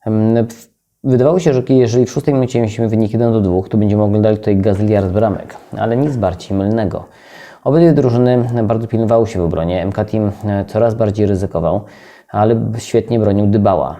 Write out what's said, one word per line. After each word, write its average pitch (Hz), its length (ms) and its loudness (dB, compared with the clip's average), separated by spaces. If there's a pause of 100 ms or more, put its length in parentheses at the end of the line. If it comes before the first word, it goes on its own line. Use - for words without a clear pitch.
Em, 113 420 0
w-, - 220 -20 (340)
wydawało 135 360 2
się, 165 140 0
że 127 160 0
jeżeli 123 360 4
w - 60 -8
szóstej 147 220 -2
minucie 123 260 0
mieliśmy 113 300 -2
wynik 110 240 0
jeden 117 200 2
do 110 80 2
dwóch, 92 280 0
to 113 80 0
będziemy 104 260 2
oglądali 107 340 2
tutaj 104 200 0
gazyliard 101 500 0
bramek, 101 500 0 (200)
ale 113 200 -2
nic 139 200 -2
bardziej 95 400 -4
mylnego. 101 480 -2 (580)
Obydwie 165 300 4
drużyny 123 500 2 (200)
bardzo 110 240 -2
pilnowały 113 400 2
się - 120 -6
w 90 40 0
obronie. 85 380 -2
M 92 100 -4
K 107 140 -4
Team, 107 260 -2 (140)
e, 101 200 -2
coraz 110 300 0
bardziej 107 300 0
ryzykował, 92 560 -2 (480)
ale 110 260 2 (220)
świetnie 117 420 -2
bronił 104 280 2
Dybała 95 520 0